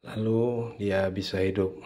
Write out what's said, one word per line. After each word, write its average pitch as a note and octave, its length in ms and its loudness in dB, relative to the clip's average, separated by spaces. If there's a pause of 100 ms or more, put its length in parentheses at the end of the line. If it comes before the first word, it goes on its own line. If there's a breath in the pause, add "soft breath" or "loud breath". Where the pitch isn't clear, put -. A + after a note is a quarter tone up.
Lalu A2+ 720 0
dia G2 320 2
bisa F#2+ 320 -2
hidup. F#2+ 300 2 (140)